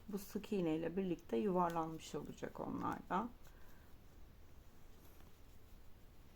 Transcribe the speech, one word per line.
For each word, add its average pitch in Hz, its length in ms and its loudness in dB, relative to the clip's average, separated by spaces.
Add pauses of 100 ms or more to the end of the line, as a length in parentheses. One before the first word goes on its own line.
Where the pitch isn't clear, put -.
bu 202 100 0
sık - 340 -2
iğne 170 240 6
ile 165 200 2
birlikte 190 400 4
yuvarlanmış 170 800 6
olacak - 460 -4
onlar - 480 0
da. 208 200 4 (3000)